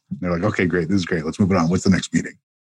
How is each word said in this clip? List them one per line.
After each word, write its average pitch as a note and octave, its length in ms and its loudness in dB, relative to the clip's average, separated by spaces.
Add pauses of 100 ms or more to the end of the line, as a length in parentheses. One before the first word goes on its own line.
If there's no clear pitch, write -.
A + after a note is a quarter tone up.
(100)
And - 100 -10
they're F2 120 -2
like, E2+ 120 -2
"Okay, G#2 200 0
great. E2+ 240 0
This G2+ 80 2
is F2+ 80 0
great. D#2+ 220 -4
Let's D#2+ 120 -6
move F#2+ 120 4
it F#2+ 80 4
on. D#2+ 100 2
What's F#2 160 0
the G2 60 4
next - 240 0
meeting?" - 240 -2 (280)